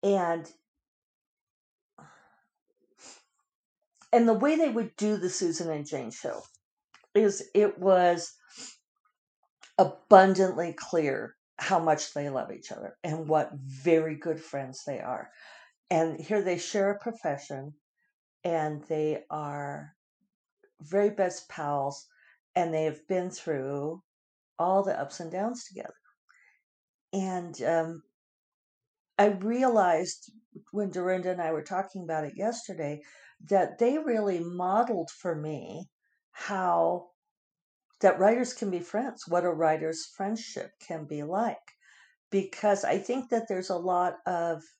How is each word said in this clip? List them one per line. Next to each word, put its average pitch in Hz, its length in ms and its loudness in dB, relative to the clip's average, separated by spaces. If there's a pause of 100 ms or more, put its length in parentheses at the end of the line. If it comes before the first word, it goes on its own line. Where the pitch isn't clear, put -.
And, 175 500 0 (3500)
and 233 160 8
the 226 60 6
way 277 220 4
they 311 140 4
would 220 260 -4
do 208 220 0
the 180 120 -2
Susan 170 400 -2
and 147 160 -4
Jane 135 240 -6
Show - 320 -8 (720)
is 208 400 4
it 202 240 4
was 180 560 4 (1400)
abundantly 190 1000 8
clear 143 600 -2 (240)
how 190 180 2
much 160 380 2
they 143 140 -4
love 131 220 -6
each - 200 -14
other - 320 -14
and 160 240 -6
what 151 260 2
very 156 600 0
good 156 260 -6
friends 131 420 -10
they 139 160 -8
are. - 300 -8 (600)
And 160 280 2
here 202 220 -2
they 180 160 0
share 196 320 0
a 202 80 -2
profession, 147 800 -8 (680)
and 156 420 -2
they 151 440 -2
are 147 640 -8 (880)
very 196 300 2
best 190 360 -2
pals, 143 600 -4 (480)
and 170 180 0
they 156 120 2
have 156 220 -6
been 185 220 -2
through 143 720 -6 (560)
all 190 240 2
the 196 180 -2
ups - 200 -8
and 165 120 -8
downs 220 340 -4
together. - 280 -14 (1200)
And, 185 480 -6
um, 165 420 0 (1160)
I 208 80 8
realized 202 1040 2 (400)
when 196 180 -4
Dorinda 180 400 -2
and 180 100 -4
I 165 120 -2
were 156 100 -2
talking 190 400 -6
about 160 220 -4
it 143 120 -10
yesterday 160 680 -6 (460)
that - 300 2
they 254 220 2
really 214 400 -2
modeled 180 720 -2
for 175 240 -6
me 151 520 -10 (440)
how 175 800 0 (880)
that - 200 6
writers 233 360 2
can 202 160 -4
be 175 80 -2
friends, 220 480 -8
what 175 180 0
a 175 80 0
writer's 160 540 0 (100)
friendship 214 600 -6
can 160 260 -10
be 147 160 -8
like. 190 360 -2 (760)
Because 196 520 0
I 151 140 0
think 247 320 -4
that 226 180 0
there's 185 220 -4
a 185 80 -2
lot 180 380 0 (100)
of 170 380 -2 (160)